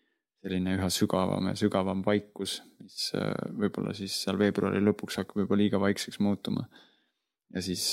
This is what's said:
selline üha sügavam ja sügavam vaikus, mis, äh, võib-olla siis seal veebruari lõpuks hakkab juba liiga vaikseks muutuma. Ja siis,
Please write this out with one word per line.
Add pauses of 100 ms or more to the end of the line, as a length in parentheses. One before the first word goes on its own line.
(420)
selline
üha
sügavam
ja
sügavam
vaikus, (200)
mis,
äh, (280)
võib-olla
siis
seal
veebruari
lõpuks
hakkab
juba
liiga
vaikseks
muutuma. (880)
Ja
siis,